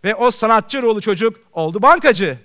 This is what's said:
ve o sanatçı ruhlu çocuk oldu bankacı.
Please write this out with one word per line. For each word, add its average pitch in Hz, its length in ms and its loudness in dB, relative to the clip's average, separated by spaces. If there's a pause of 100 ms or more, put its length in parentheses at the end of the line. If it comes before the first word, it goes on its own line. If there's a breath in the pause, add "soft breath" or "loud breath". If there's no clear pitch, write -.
ve 208 120 -2
o 240 160 2
sanatçı 226 500 0
ruhlu 220 200 0
çocuk 214 360 -2 (140)
oldu 165 300 -4
bankacı. 196 640 2